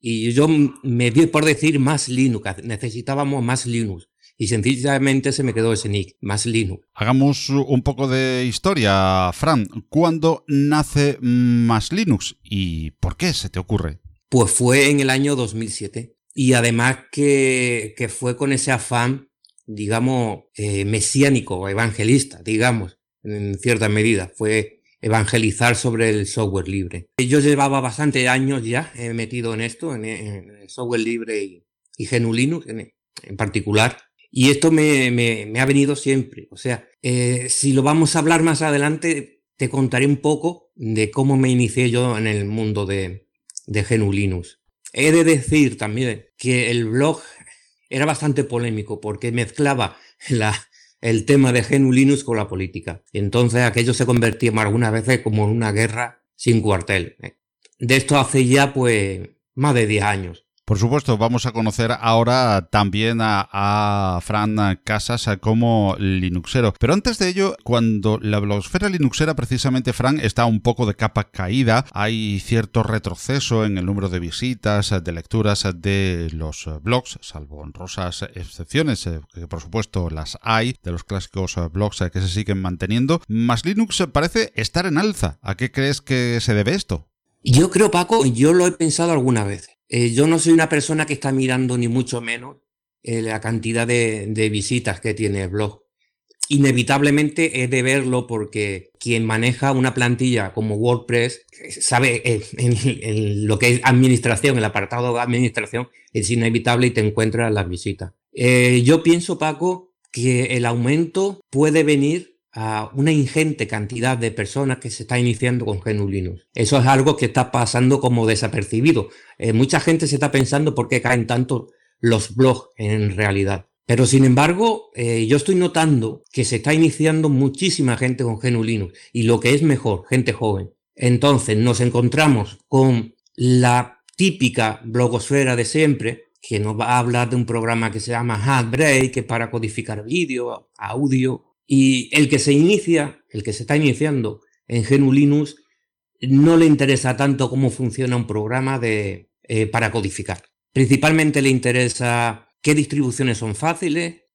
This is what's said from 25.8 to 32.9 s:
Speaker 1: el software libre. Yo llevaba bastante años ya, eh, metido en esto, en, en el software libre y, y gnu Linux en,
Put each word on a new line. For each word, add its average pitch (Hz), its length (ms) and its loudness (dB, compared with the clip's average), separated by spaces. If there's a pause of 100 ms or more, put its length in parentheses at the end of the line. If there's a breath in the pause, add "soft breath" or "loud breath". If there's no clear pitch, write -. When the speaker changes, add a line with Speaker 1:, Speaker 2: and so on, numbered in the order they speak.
Speaker 1:
el 107 160 -2
software 98 420 -4
libre. 92 380 -8 (100)
Yo 131 240 2
llevaba 139 400 2
bastante 127 480 0
años 131 380 0
ya, 127 300 -4
eh, 117 180 -8
metido 113 400 -6
en 110 80 -6
esto, 131 320 -8
en, 110 100 -10
en 104 460 -12 (120)
el 98 60 -20
software 120 320 -4
libre 113 420 -4
y, 90 220 -14 (320)
y 110 100 -10
gnu 117 280 -2
Linux 143 340 -2
en, 110 240 -14 (300)